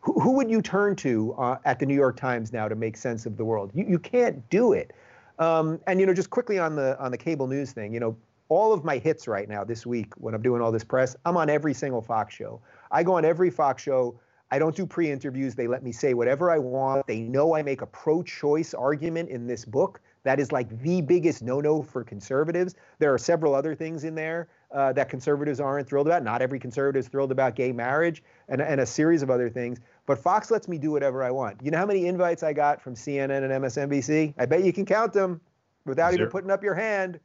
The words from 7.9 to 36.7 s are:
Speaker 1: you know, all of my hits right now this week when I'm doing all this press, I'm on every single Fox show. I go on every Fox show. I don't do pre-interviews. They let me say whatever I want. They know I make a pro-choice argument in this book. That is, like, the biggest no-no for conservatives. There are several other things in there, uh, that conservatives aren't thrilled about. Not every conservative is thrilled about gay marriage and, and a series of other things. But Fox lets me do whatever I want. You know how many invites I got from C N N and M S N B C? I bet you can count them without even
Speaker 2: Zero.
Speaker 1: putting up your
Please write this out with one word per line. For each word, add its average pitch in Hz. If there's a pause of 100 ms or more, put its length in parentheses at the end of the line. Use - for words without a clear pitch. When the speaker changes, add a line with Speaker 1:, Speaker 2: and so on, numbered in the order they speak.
Speaker 1:
you 117
know, 113 (320)
all 214
of 175
my 147
hits 156
right 104
now 104
this 113
week 120
when 110
I'm 110
doing 120
all 113
this 110
press, 131 (100)
I'm 175
on 156
every 147
single 127
Fox 110
show. 113 (300)
I 156
go 185
on 160
every 170
Fox 139
show. 127 (340)
I 139
don't 156
do 190
pre-interviews. 135
They 120
let 127
me 123
say 131
whatever 135
I 160
want. 135
They 113
know 139
I 156
make 139
a 107
pro-choice 156
argument 151
in 120
this 117
book. 135 (220)
That 135
is, 135
like, 117
the 170
biggest 160
no-no 143
for 127
conservatives. 156 (240)
There 147
are 123
several 156
other 147
things 160
in 160
there, 160 (220)
uh, 139
that 135
conservatives 143
aren't 139
thrilled 143
about. 165
Not 117
every 131
conservative 139
is 127
thrilled 135
about 131
gay 131
marriage 143 (280)
and, 127
and 147
a 123
series 156
of 135
other 123
things. 120 (260)
But 139
Fox 202
lets 220
me 175
do 151
whatever 135
I 123
want. 120
You 147
know 160
how 185
many 190
invites 175
I 156
got 147
from 127
C 139
N 139
N 135
and 135
M 135
S 120
N 139
B 143
C? 151
I 123
bet 160
you 180
can 196
count 220
them 185 (460)
without 151
even 180
Speaker 2:
Zero. -
Speaker 1:
putting 190
up 196
your 196